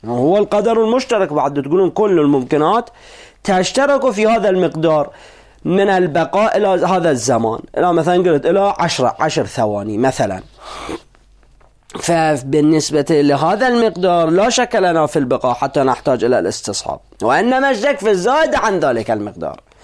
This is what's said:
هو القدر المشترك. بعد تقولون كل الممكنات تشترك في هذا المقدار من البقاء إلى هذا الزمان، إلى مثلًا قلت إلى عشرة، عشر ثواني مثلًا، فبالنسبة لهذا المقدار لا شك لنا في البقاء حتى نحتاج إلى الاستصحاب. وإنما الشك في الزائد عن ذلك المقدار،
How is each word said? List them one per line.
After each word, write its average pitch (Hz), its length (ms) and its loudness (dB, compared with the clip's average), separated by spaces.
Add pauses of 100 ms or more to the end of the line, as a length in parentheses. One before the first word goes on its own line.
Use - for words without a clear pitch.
هو 127 320 0
القدر 214 460 0
المشترك. 220 500 0
بعد 143 280 0
تقولون 165 280 0
كل 196 300 2
الممكنات 147 720 2 (540)
تشترك 254 640 0
في 214 180 0
هذا 214 220 2
المقدار 160 600 0 (560)
من 196 240 2
البقاء 185 680 0
إلى 202 100 2
هذا 175 440 0
الزمان، 113 480 0 (180)
إلى 175 160 2
مثلًا 175 380 2
قلت 143 140 0
إلى 196 340 2
عشرة، 139 400 0
عشر 147 260 -2
ثواني 104 520 -4
مثلًا، 113 440 -2 (1600)
فبالنسبة 151 1120 0
لهذا 156 580 2
المقدار 180 600 0
لا 196 200 2
شك 233 260 -2
لنا 170 300 2
في 147 140 -2
البقاء 127 340 0
حتى 139 300 -2
نحتاج 127 400 0
إلى 120 160 2
الاستصحاب. - 600 -6 (240)
وإنما 240 480 2
الشك 262 280 -2
في 202 100 -2
الزائد 254 460 0
عن 208 240 0
ذلك 120 320 -2
المقدار، 98 480 -6 (240)